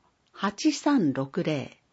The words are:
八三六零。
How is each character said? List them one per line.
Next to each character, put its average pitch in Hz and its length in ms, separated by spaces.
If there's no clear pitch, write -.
八 208 400
三 233 400
六 135 280
零。 151 360